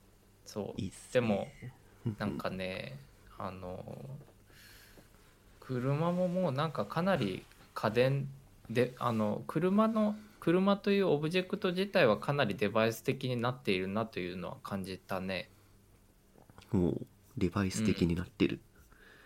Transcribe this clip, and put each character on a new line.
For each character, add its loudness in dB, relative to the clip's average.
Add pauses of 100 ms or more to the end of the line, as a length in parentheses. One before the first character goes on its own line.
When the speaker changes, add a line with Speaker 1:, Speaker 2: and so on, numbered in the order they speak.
(460)
Speaker 1:
そ -8
う。 -6
Speaker 2:
い -2
い -6
っ -8
す -20
ね。 -20
Speaker 1:
で 6
も、 2 (600)
Speaker 2:
う 0
ん -2
う -8
ん。 -20
Speaker 1:
な -4
ん -2
か -4
ね、 -8 (400)
あ -8
の、 -12 (1700)
車 0
も 0
も 0
う 0
な 0
ん -4
か -2
か -2
な 4
り -2 (300)
家 0
電 2 (420)
で、 2
あ 0
の、 0
車 2
の、 2 (240)
車 4
と 0
い 4
う 2
オ 4
ブ 0
ジ 2
ェ -2
ク -4
ト 0
自 0
体 6
は 6
か -2
な 2
り 0
デ 0
バ 4
イ 0
ス -10
的 -2
に -2
な 0
っ -8
て -2
い 2
る -2
な -2
と -10
い -4
う -8
の -6
は -12
感 -6
じ -8
た -6
ね。 -4 (1200)
Speaker 2:
も 4
う、 -2 (320)
デ 0
バ 0
イ 0
ス -2
的 2
に 2
な -4
っ -8
て 2
る。 -2 (680)